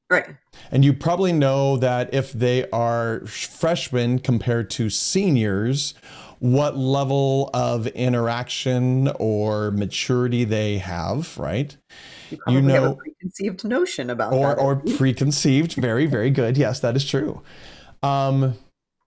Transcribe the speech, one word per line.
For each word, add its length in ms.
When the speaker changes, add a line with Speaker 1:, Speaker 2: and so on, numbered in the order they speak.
Speaker 1:
Right. 260
Speaker 2:
And 140
you 80
probably 400
know 440
that 360
if 200
they 380
are 540
freshmen 960
compared 520
to 180
seniors, 1080
what 380
level 760
of 340
interaction 1200
or 520
maturity 720
they 340
have, 600
right? 380
Speaker 1:
You 80
probably 240
Speaker 2:
You 80
Speaker 1:
have 140
a 40
Speaker 2:
know, 80
Speaker 1:
preconceived 720
notion 440
about 240
Speaker 2:
or, 220
Speaker 1:
that, 60
Speaker 2:
or 160
Speaker 1:
at 80
least. 120
Speaker 2:
preconceived. 760
Very, 320
very 240
good. 280
Yes, 240
that 140
is 120
true. 340
Um, 520